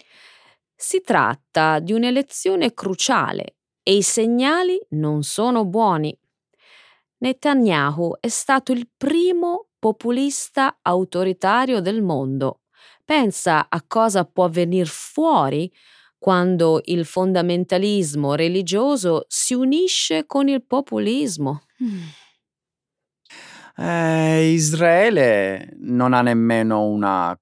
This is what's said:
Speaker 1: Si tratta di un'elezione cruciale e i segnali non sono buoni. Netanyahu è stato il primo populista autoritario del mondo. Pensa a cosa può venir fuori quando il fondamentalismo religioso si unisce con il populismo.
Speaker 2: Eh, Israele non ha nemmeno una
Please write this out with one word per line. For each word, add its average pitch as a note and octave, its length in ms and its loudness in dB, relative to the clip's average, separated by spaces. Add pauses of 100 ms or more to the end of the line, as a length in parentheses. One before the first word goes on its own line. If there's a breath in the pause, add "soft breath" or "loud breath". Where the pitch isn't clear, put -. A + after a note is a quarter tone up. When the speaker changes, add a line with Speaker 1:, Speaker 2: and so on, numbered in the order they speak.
(760 soft breath)
Speaker 1:
Si - 280 -4
tratta D#3 760 2
di E3 140 -4
un'elezione B3+ 840 0
cruciale - 840 -4 (260)
e F#3+ 100 4
i G3+ 80 4
segnali D4 880 0
non D3+ 320 -2
sono A3+ 420 -2
buoni. F3+ 540 -2 (1040 soft breath)
Netanyahu F#3 960 0
è - 80 -8
stato C4+ 460 -2
il A#3+ 240 -4
primo F4 720 0 (100)
populista B3 1040 -2
autoritario F#3+ 960 0
del G#3 220 -2
mondo. C3+ 600 -2 (420 soft breath)
Pensa F#3 640 0
a E3+ 180 -6
cosa G#3+ 380 2
può F3+ 240 0
venir F3 400 0
fuori F3 840 0 (460 soft breath)
quando F3 680 2
il E3+ 180 -2
fondamentalismo F3+ 1300 0
religioso F3+ 960 0
si - 260 -4
unisce D#4 720 -2
con C#4 220 -2
il C4+ 160 -2
populismo. G#3+ 1000 -4 (2250 loud breath)
Speaker 2:
Eh, D#3+ 760 2
Israele D#3+ 1300 2
non B2 360 0
ha B2 80 4
nemmeno A2+ 640 2
una F#2+ 560 -2